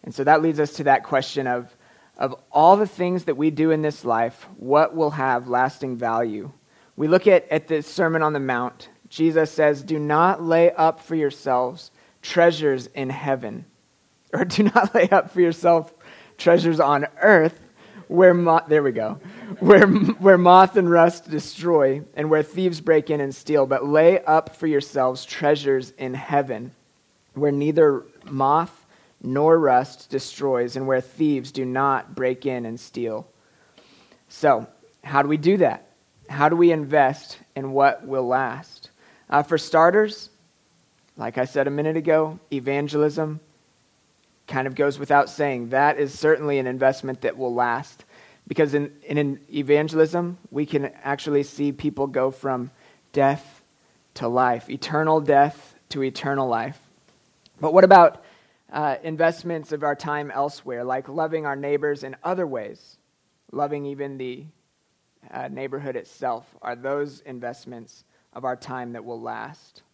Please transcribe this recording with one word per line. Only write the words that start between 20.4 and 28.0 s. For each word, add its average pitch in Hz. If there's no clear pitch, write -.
and 175
rust 170
destroy 151
and 151
where 156
thieves 170
break 156
in 147
and 139
steal, 147
but 135
lay 165
up 156
for 170
yourselves 139
treasures 139
in 131
heaven 131
where 143
neither 147